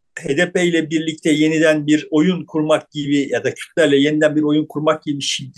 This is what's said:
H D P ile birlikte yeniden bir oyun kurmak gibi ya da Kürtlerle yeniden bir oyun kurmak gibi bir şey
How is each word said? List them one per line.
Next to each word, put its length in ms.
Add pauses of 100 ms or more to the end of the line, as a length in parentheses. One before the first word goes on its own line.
(200)
H 180
D 140
P 140
ile 240
birlikte 420
yeniden 560
bir 240
oyun 340
kurmak 460
gibi 380
ya 140
da 100
Kürtlerle 440
yeniden 380
bir 60
oyun 240
kurmak 380
gibi 160
bir 40
şey 340